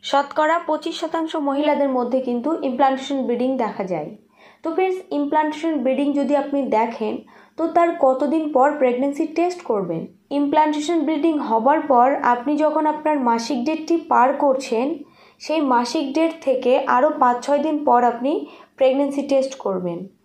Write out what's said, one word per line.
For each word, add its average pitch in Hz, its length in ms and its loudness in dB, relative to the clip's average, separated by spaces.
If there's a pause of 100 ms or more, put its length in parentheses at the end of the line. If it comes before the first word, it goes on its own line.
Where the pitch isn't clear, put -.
শতকরা 311 640 0
পঁচিশ 311 340 -4
শতাংশ 320 360 -4
মহিলাদের 285 520 0
মধ্যে 254 320 0
কিন্তু 254 420 -4
ইমপ্লান্টেশন 269 600 0
ব্লিডিং 247 340 -2
দেখা 208 280 -4
যায়। 180 320 -6 (460)
তো 330 120 -6
ফ্রেন্ডস, 370 240 0 (120)
ইমপ্লান্টেশন 302 680 -2
ব্লিডিং 262 340 0
যদি 285 240 0
আপনি 277 260 -2
দেখেন, 226 540 -2 (400)
তো 320 100 -2
তার 339 220 2 (120)
কতদিন 294 520 2
পর 277 200 4
প্রেগন্যান্সি 277 540 0
টেস্ট 349 360 -2
করবেন? 180 440 -4 (240)
ইমপ্লান্টেশন 302 720 0
ব্লিডিং 302 380 0
হবার 226 420 2
পর 269 420 4
আপনি 247 340 0
যখন 302 300 2
আপনার 302 320 0
মাসিক 240 460 -2
ডেটটি 311 320 -2
পার 254 360 2
করছেন, 269 600 0 (440)
সেই 311 220 -2
মাসিক 262 520 0
ডেট 320 280 2
থেকে 262 460 2
আরও 254 240 4
পাঁচ 247 360 2
ছয় 285 120 2
দিন 294 260 -2
পর 240 200 4
আপনি 247 420 0 (300)
প্রেগন্যান্সি 277 460 2
টেস্ট 269 320 0
করবেন। 180 520 -6 (180)